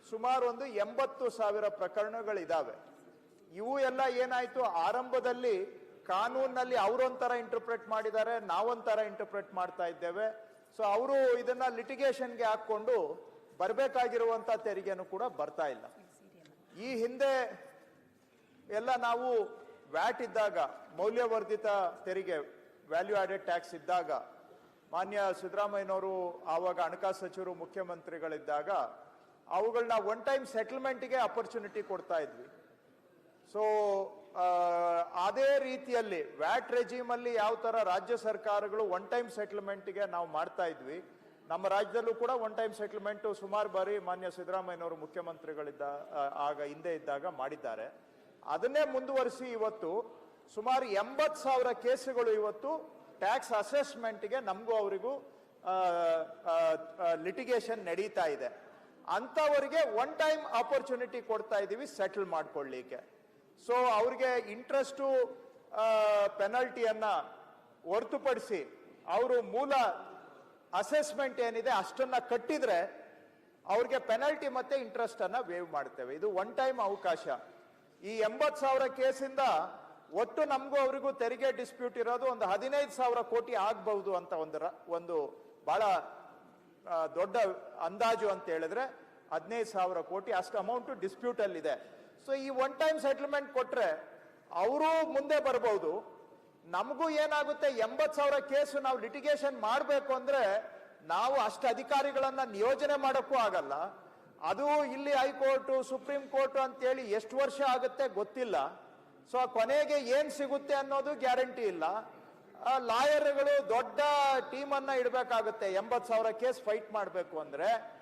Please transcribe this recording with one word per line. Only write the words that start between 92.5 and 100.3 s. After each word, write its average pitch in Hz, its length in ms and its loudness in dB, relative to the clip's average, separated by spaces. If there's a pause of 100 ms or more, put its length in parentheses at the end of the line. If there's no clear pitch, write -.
ಟೈಮ್ 311 200 4
ಸೆಟಲ್ಮೆಂಟ್ 277 540 0
ಕೊಟ್ರೆ 247 640 0 (320)
ಅವರು 294 600 4
ಮುಂದೆ 285 280 2
ಬರ್ಬೋದು. 214 800 0 (460)
ನಮಗೂ 247 440 -2
ಏನಾಗುತ್ತೆ, 302 580 2
ಎಂಬತ್ತು 254 480 2
ಸಾವಿರ 285 180 4
ಕೇಸ್ 277 420 2
ನಾವು 262 240 0
ಲಿಟಿಗೇಷನ್ 277 640 0
ಮಾಡ್ಬೇಕು 277 520 2
ಅಂದ್ರೆ 247 600 2 (340)